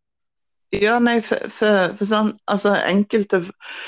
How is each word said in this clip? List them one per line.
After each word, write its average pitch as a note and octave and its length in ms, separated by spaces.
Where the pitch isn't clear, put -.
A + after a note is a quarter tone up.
ja, G#3 260
nei, A#3+ 220
for, - 240
for, G3+ 480
for G3+ 120
sånn, G#3+ 260
altså, G3+ 340
enkelte, G3+ 640